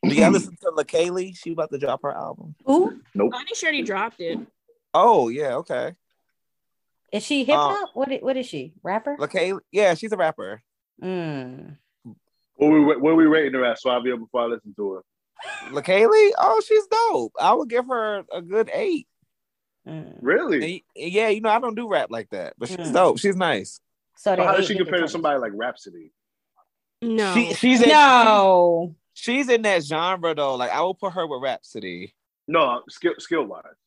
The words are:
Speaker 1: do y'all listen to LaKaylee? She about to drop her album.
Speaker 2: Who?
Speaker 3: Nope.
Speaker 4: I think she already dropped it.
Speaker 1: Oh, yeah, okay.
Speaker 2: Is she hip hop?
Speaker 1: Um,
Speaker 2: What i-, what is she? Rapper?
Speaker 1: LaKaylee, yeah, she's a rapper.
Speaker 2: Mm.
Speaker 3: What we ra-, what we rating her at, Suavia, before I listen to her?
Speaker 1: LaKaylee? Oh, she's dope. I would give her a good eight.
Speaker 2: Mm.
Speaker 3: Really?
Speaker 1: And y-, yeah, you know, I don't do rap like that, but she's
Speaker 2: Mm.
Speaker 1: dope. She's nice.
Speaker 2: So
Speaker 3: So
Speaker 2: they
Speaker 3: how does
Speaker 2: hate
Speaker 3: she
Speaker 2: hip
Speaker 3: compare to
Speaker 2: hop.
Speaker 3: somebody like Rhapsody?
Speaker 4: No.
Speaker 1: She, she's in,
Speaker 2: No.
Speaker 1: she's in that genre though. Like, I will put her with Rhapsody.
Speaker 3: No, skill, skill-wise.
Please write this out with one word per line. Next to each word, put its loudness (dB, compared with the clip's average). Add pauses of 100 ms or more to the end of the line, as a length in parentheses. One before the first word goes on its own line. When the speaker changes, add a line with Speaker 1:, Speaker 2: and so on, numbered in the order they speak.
Speaker 1:
do 2
y'all 6
listen -2
to 0
LaKaylee? -4
She -12
about -6
to -8
drop -4
her -6
album. -12 (120)
Speaker 2:
Who? 0 (140)
Speaker 3:
Nope. 0
Speaker 4:
I -10
think -10
she -8
already -2
dropped -6
it. -8 (560)
Speaker 1:
Oh, 4
yeah, -4
okay. -6 (1160)
Speaker 2:
Is -6
she -2
hip 4
hop? 0
Speaker 1:
Um, -8
Speaker 2:
What -4
i-, -6
what -4
is -6
she? -12 (100)
Rapper? -6
Speaker 1:
LaKaylee, -4 (120)
yeah, 2
she's -10
a -6
rapper. -6 (420)
Speaker 2:
Mm. -10 (800)
Speaker 3:
What 2
we 6
ra-, 4
what 4
we 8
rating 2
her 0
at, -2
Suavia, -2
before -6
I 0
listen -8
to -6
her? -12 (720)
Speaker 1:
LaKaylee? 4
Oh, 2
she's 2
dope. 0
I 4
would -2
give -2
her -4 (100)
a -10
good -2
eight. -4 (800)
Speaker 2:
Mm. -14
Speaker 3:
Really? -2
Speaker 1:
And -2
y-, -8 (140)
yeah, -2
you 0
know, -2
I 2
don't -6
do -8
rap -2
like -10
that, -10
but -12
she's -10
Speaker 2:
Mm. -8
Speaker 1:
dope. 2
She's -2
nice. -4 (380)
Speaker 2:
So -2
Speaker 3:
So 2
Speaker 2:
they 0
Speaker 3:
how 2
does 2
Speaker 2:
hate -2
Speaker 3:
she -4
Speaker 2:
hip -2
Speaker 3:
compare -2
to 0
Speaker 2:
hop. -8
Speaker 3:
somebody -2
like -6
Rhapsody? -12 (880)
Speaker 4:
No. -2
Speaker 1:
She, 0
she's 4
in, 8
Speaker 2:
No. 6 (180)
Speaker 1:
she's -4
in 4
that 0
genre -2
though. -2
Like, -4
I -2
will -2
put -8
her -4
with -8
Rhapsody. -10 (340)
Speaker 3:
No, 0
skill, -4
skill-wise. -6 (240)